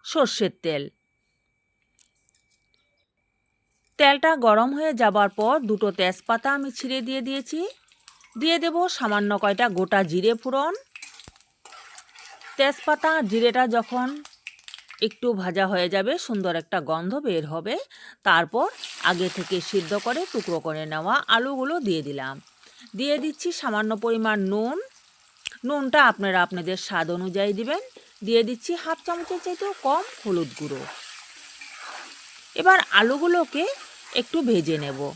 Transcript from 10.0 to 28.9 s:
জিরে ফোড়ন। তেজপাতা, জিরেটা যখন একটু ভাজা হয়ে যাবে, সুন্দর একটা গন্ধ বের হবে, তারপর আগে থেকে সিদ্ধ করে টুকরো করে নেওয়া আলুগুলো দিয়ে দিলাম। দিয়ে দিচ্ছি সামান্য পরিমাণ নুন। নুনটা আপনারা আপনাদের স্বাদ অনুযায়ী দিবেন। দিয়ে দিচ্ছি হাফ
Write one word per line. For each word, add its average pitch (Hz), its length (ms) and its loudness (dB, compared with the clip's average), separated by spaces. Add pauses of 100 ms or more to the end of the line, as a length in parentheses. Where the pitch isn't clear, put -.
জিরে 185 300 2
ফোড়ন। 277 320 -2 (1800)
তেজপাতা, 302 540 2 (180)
জিরেটা 226 340 4 (140)
যখন 247 300 0 (1000)
একটু 240 200 -4 (140)
ভাজা 185 300 0
হয়ে 180 220 2
যাবে, 196 200 2 (140)
সুন্দর 190 340 -2
একটা 180 180 -4 (100)
গন্ধ 170 240 -2 (120)
বের 170 180 0 (100)
হবে, 185 220 -4 (520)
তারপর 190 400 4 (440)
আগে 180 160 0 (100)
থেকে 185 200 -2 (120)
সিদ্ধ 175 220 -2 (140)
করে 254 160 -2 (120)
টুকরো 180 320 -2
করে 156 180 -4 (100)
নেওয়া 175 220 0 (200)
আলুগুলো 262 400 0 (120)
দিয়ে 160 200 0
দিলাম। 135 280 -8 (640)
দিয়ে 285 240 0
দিচ্ছি 311 240 -6 (140)
সামান্য 214 300 0 (140)
পরিমাণ 226 320 2 (140)
নুন। 233 260 -2 (880)
নুনটা 285 320 2 (120)
আপনারা 190 340 2
আপনাদের 180 400 -4
স্বাদ 165 220 -2 (100)
অনুযায়ী 196 420 -2
দিবেন। 294 220 -2 (460)
দিয়ে 233 200 6
দিচ্ছি 247 240 -6 (120)
হাফ 320 220 -4